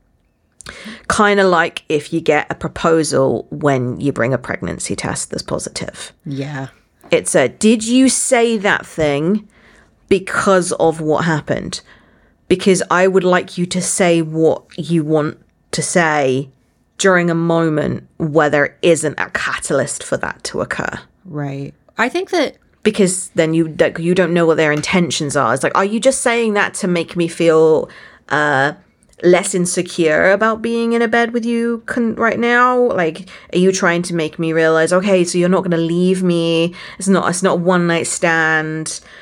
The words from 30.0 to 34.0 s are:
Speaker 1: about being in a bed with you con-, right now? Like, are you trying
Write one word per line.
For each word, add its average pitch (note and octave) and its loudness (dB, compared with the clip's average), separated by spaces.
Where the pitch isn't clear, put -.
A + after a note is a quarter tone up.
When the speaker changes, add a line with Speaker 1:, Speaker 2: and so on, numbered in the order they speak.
Speaker 1:
about A3 0
being A#3 -2
in A#3 0
a A#3 0
bed A#3 0
with A#3 -2
you A#3 -2
con-, A3+ -2
right G#3+ 0
now? B3 2
Like, F3+ -2
are F3+ 2
you F#3 4
trying F3 0